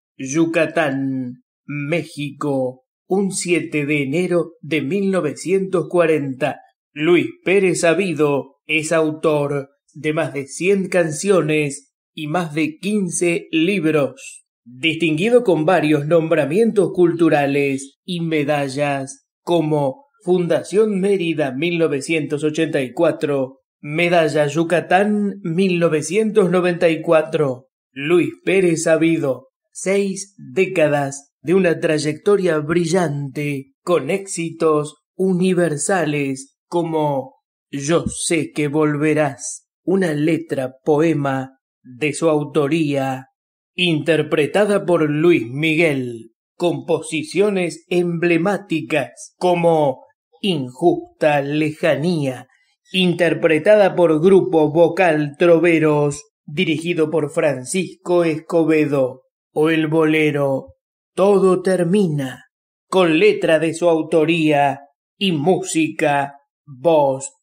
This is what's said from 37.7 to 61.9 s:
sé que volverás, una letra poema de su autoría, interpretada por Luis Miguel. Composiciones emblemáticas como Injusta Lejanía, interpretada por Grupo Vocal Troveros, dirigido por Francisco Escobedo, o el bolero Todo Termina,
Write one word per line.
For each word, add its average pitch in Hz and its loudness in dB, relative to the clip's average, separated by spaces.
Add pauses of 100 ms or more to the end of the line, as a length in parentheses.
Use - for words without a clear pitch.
sé - -4
que 151 -2
volverás, 151 -2 (140)
una 180 0
letra 147 -2 (100)
poema 143 0 (240)
de 127 -6
su 165 0
autoría, 143 -2 (480)
interpretada 160 0
por 160 2
Luis 151 2
Miguel. 143 -2 (240)
Composiciones 170 -4
emblemáticas 170 -2
como 170 2 (380)
Injusta 151 0
Lejanía, 147 -2 (460)
interpretada 170 2
por 160 4
Grupo 160 4
Vocal 160 2
Troveros, 156 2 (220)
dirigido 160 -2
por 147 -2
Francisco 165 -2
Escobedo, 151 0 (280)
o 156 0
el 160 0
bolero 151 0 (380)
Todo 185 2
Termina, 170 -2 (420)